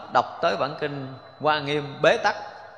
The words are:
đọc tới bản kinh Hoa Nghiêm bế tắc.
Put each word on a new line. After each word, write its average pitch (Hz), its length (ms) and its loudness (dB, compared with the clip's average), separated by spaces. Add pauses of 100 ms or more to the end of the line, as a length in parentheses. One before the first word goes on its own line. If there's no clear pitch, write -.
(140)
đọc - 280 2
tới 185 140 2
bản 139 240 -2
kinh 139 340 -6 (260)
Hoa 151 200 2
Nghiêm 139 420 -4
bế 180 140 8
tắc. 208 200 0 (420)